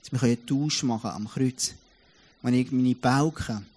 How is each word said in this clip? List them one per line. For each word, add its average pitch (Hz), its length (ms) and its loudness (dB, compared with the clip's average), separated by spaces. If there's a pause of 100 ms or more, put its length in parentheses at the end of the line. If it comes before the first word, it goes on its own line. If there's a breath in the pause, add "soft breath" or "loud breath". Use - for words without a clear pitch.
Dass - 80 -12
wir 127 120 0
einen 120 220 2
Tausch 143 380 0
machen 113 260 -2
am 107 180 -6
Kreuz. - 460 -2 (680 soft breath)
Wenn 123 120 2
ich 127 180 2
meine 127 240 2
Balken 127 720 0 (100)